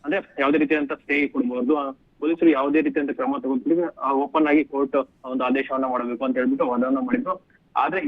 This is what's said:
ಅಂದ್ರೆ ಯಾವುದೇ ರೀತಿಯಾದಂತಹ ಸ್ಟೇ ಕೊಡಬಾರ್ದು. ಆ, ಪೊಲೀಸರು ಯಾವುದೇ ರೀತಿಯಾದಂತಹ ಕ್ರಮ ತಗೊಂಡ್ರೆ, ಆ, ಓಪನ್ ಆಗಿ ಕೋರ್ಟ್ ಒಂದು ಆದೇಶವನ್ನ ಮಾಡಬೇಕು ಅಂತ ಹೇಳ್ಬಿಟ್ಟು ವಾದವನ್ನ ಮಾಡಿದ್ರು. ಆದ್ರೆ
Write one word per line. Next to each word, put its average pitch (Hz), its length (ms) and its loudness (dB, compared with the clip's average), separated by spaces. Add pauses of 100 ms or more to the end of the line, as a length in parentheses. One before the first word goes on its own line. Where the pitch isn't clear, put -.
ಅಂದ್ರೆ 170 340 -4
ಯಾವುದೇ 143 200 2
ರೀತಿಯಾದಂತಹ 151 360 0
ಸ್ಟೇ 143 340 -2
ಕೊಡಬಾರ್ದು. 123 480 -2
ಆ, 139 140 -4
ಪೊಲೀಸರು 165 600 0
ಯಾವುದೇ 143 300 2
ರೀತಿಯಾದಂತಹ 139 440 -2
ಕ್ರಮ 135 180 -2
ತಗೊಂಡ್ರೆ, 147 580 0
ಆ, 135 120 -2
ಓಪನ್ 143 340 2
ಆಗಿ 147 180 4
ಕೋರ್ಟ್ 139 440 -2 (160)
ಒಂದು 127 200 -4
ಆದೇಶವನ್ನ 135 420 0
ಮಾಡಬೇಕು 123 380 -4
ಅಂತ 127 120 0
ಹೇಳ್ಬಿಟ್ಟು 127 300 0
ವಾದವನ್ನ 127 320 0
ಮಾಡಿದ್ರು. 127 480 -4 (300)
ಆದ್ರೆ 151 320 0